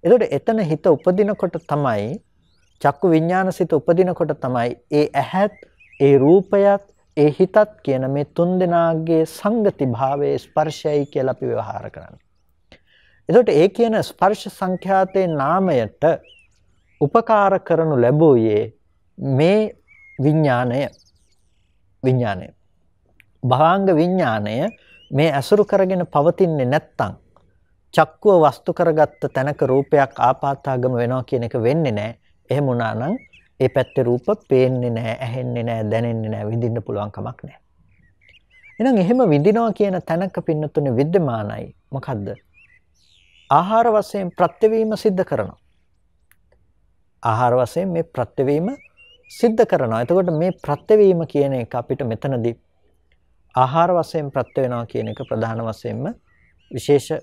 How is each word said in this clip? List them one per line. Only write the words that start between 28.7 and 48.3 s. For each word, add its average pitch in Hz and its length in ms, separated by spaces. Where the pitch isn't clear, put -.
කරගත්ත 156 560
තැනක 143 340
රූපයක් 139 580
ආපාතාගම 131 760
වෙනවා 120 300
කියන 120 200
එක 113 140
වෙන්නේ 131 340
නැහැ. 104 280
එහෙම 143 160
වුණා 120 280
නම් 131 200
ඒ 131 80
පැත්තේ 131 360
රූප 123 220
පේන්නේ 127 460
නැහැ, 113 280
ඇහෙන්නේ 123 440
නැහැ, 113 220
දැනෙන්නේ 113 460
නැහැ, 107 160
විඳින්න 117 360
පුළුවන් 104 300
කමක් 110 280
නැහැ. - 200
එහෙනම් 240 240
එහෙම 214 280
විඳිනවා 202 460
කියන 196 300
තැනක 180 380
පින්නතුනේ 151 540
විද්‍යමානයි. 120 720
මොකද්ද? 123 400
ආහාර 202 380
වශයෙන් 202 440
ප්‍රත්‍යවීම 220 640
සිද්ධ 190 280
කරනවා. - 340
ආහාර 120 320
වශයෙන් 147 340
මේ 165 160
ප්‍රත්‍යවීම 143 680